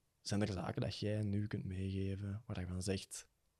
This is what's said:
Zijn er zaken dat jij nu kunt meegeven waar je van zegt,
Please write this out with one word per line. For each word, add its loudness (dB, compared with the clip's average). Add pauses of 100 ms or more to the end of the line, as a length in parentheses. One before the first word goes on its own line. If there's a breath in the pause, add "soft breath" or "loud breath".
(220)
Zijn 2
er 2
zaken 0
dat -2
jij 2
nu 2
kunt -2
meegeven 0
waar -4
je -2
van -2
zegt, -2 (320)